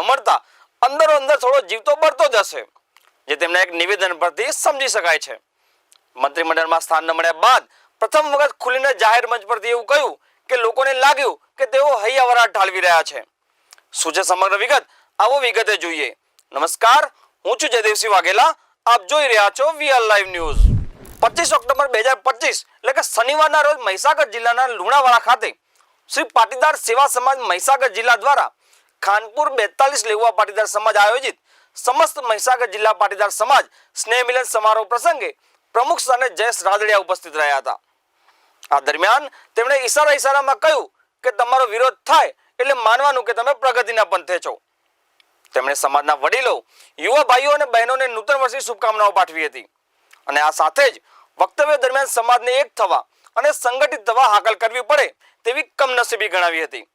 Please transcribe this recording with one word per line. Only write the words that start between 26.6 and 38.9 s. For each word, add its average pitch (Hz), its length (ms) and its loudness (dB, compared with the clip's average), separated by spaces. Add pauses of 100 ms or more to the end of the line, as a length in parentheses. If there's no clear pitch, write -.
સેવા 262 360 0
સમાજ 262 240 0 (120)
મહીસાગર 254 480 0
જિલ્લા 233 260 2
દ્વારા 247 260 2 (520)
ખાનપુર 214 460 -2 (120)
બેતાલીસ 269 500 0
લેઉવા 220 300 2
પાટીદાર 208 280 0
સમાજ 208 360 -2
આયોજિત 247 340 0 (400)
સમસ્ત 294 400 0 (120)
મહીસાગર 240 440 0
જિલ્લા 214 280 0
પાટીદાર 202 300 -2
સમાજ 233 340 2 (360)
સ્નેહ 240 260 -2
મિલન 247 240 -2
સમારોહ 220 400 0
પ્રસંગે 240 380 -2 (460)
પ્રમુખ 277 280 0
સ્થાને 254 240 0 (120)
જયેશ 226 280 -2
રાદડિયા 208 380 2
ઉપસ્થિત 175 360 -8
રહ્યા 143 200 0
હતા. 123 180 -8 (920)
આ 143 100 2
દરમિયાન 190 500 0 (240)